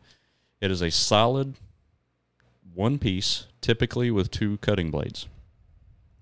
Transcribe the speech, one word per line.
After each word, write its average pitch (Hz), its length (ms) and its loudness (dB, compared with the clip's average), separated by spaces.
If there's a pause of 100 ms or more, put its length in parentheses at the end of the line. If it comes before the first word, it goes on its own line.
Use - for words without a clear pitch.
(600)
It 98 100 0
is 90 120 -2
a 85 80 0
solid 131 640 2 (1200)
one 113 240 0
piece, 92 480 -2 (160)
typically 123 480 0
with 98 200 2
two 104 280 -4
cutting 95 320 0
blades. - 360 -6 (960)